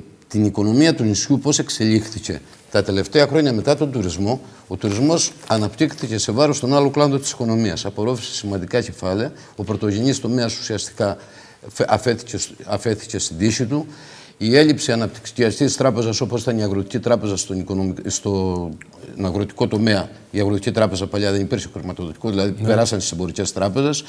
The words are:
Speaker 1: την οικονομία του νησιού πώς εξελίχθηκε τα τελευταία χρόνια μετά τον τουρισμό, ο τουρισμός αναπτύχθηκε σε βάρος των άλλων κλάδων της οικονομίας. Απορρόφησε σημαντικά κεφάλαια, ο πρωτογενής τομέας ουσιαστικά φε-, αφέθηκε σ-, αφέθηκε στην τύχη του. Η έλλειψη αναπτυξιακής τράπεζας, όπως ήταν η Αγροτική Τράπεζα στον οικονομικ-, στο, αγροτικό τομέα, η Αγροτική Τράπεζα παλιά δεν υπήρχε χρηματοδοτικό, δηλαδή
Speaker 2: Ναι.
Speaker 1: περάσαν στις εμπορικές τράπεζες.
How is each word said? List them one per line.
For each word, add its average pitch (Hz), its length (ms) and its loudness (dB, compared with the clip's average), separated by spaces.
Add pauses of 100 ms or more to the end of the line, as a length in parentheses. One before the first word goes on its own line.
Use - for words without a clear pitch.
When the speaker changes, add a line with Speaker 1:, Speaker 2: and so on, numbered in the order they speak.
(280)
Speaker 1:
την 104 160 2
οικονομία 110 500 4
του 123 100 0
νησιού 107 340 2
πώς 143 200 0
εξελίχθηκε 110 800 0 (300)
τα 104 120 2
τελευταία 98 440 2
χρόνια 143 260 2
μετά 113 240 2
τον 147 160 -2
τουρισμό, 101 480 -2 (280)
ο 92 80 -8
τουρισμός 131 560 2 (140)
αναπτύχθηκε 110 720 0
σε - 140 -2
βάρος 143 280 4
των 131 140 2
άλλων 143 180 6
κλάδων 143 280 4
της - 100 -6
οικονομίας. 113 540 0
Απορρόφησε 107 500 -4
σημαντικά 101 460 -2
κεφάλαια, 101 520 -4 (240)
ο 104 80 -6
πρωτογενής 110 560 0
τομέας 117 380 -2
ουσιαστικά 104 580 -4 (520)
φε-, - 200 -2
αφέθηκε 107 500 0
σ-, - 120 -6 (140)
αφέθηκε 104 540 -4
στην - 200 -6
τύχη 110 280 2
του. 147 200 -2 (520)
Η 113 180 4
έλλειψη 143 360 6
αναπτυξιακής 113 840 0
τράπεζας, 113 440 2
όπως 117 220 -2
ήταν 117 160 -2
η 107 40 0
Αγροτική 98 360 -2
Τράπεζα 104 380 0
στον 92 220 -4
οικονομικ-, 95 520 -4
στο, 92 580 -2 (540)
αγροτικό 101 460 -2
τομέα, 107 400 2 (220)
η 104 100 -2
Αγροτική 101 300 0
Τράπεζα 98 360 2
παλιά 101 260 0
δεν 101 80 2
υπήρχε 98 320 -4
χρηματοδοτικό, 90 580 -6
δηλαδή 98 300 0
Speaker 2:
Ναι. 110 80 -2
Speaker 1:
περάσαν 110 320 2
στις - 120 -4
εμπορικές 87 400 -4
τράπεζες. 123 560 0